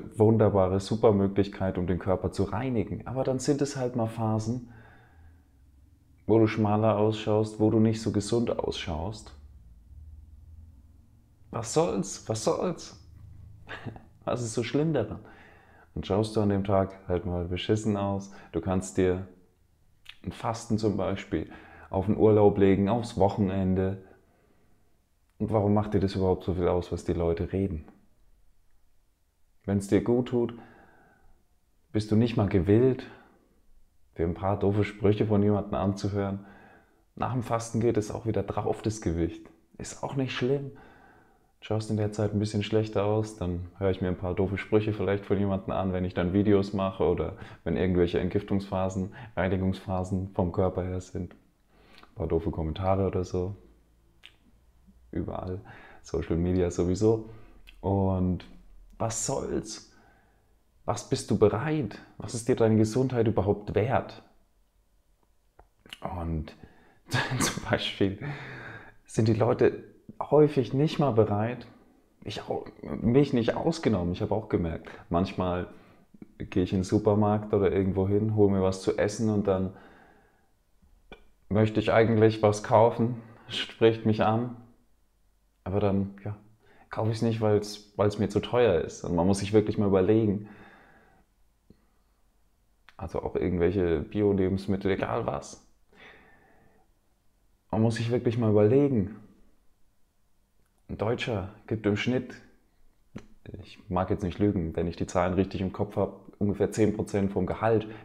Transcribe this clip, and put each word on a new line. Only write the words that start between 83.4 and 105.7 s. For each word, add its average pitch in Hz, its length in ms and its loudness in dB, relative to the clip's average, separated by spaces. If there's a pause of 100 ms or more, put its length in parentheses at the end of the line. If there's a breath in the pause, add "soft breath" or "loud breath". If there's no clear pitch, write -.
spricht - 580 0
mich 110 180 2
an, 120 320 0 (1080)
aber 98 160 -2
dann, 98 440 0
ja, 107 140 -10 (520 soft breath)
kaufe 110 220 -2
ich's 113 100 -4
nicht, 113 200 0
weil's, 104 560 0
weil's 104 220 2
mir 98 100 2
zu 101 100 2
teuer 110 420 4
ist. - 220 -10
Und 87 120 -2
man 85 120 4
muss 98 120 2
sich 101 140 -4
wirklich 110 240 4
mal 104 100 0
überlegen, 101 600 2 (2500 loud breath)
also - 260 -6
auch - 120 -8
irgendwelche 87 640 2
Bio-Lebensmittel, 95 880 0
egal 117 340 -2
was. - 420 -8 (2000 soft breath)
Man 110 100 0
muss 113 140 2
sich 117 160 -4
wirklich 120 260 0
mal 113 140 2
überlegen. 107 640 4 (1800)
Ein - 60 -8
Deutscher 104 560 -4 (140)
gibt 113 180 -4
im 104 100 4
Schnitt, 123 400 -2 (1300)
ich - 240 -20
mag 92 220 -2
jetzt 92 140 -2
nicht 87 160 -4
lügen, 95 360 2
wenn 87 120 -2
ich 82 100 -6
die 90 100 -4
Zahlen 90 280 0
richtig 95 260 0
im 92 100 -2